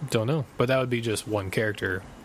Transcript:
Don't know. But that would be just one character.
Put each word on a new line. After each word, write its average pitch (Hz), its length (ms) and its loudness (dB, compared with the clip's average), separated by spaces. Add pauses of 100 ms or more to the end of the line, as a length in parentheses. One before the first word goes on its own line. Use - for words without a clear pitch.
Don't 110 180 2
know. 143 180 2 (120)
But 123 120 4
that 131 100 4
would 127 100 0
be 120 120 0
just 113 260 -2
one 101 240 0
character. 98 520 0 (220)